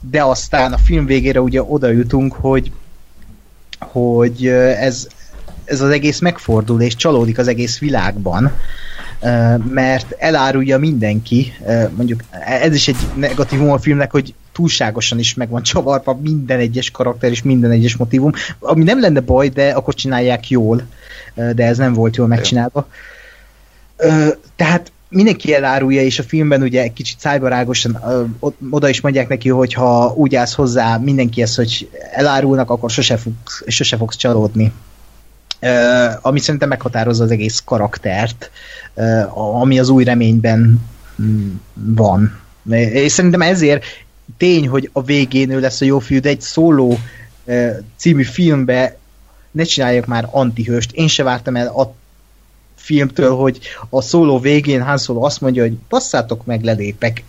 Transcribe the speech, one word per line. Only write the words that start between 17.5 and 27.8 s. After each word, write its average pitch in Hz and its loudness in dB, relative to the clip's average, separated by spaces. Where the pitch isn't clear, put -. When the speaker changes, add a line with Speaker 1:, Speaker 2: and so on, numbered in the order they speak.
Speaker 1:
egyes 117 2
motívum, 123 0
ami 160 2
nem 226 2
lenne 165 4
baj, 131 2
de 139 0
akkor 135 -2
csinálják 123 -2
jól, 117 2
ö, 120 -2
de 120 2
ez 120 2
nem 127 2
volt 113 2
jól 123 2
Speaker 2:
Jó. 117 2
Speaker 1:
megcsinálva. 120 -2
Ö, 156 4
tehát 170 0
mindenki 185 2
elárulja, 135 2
és 135 0
a 139 -4
filmben 147 2
ugye 127 0
egy 117 -4
kicsit - -12
szájbarágosan, 123 -2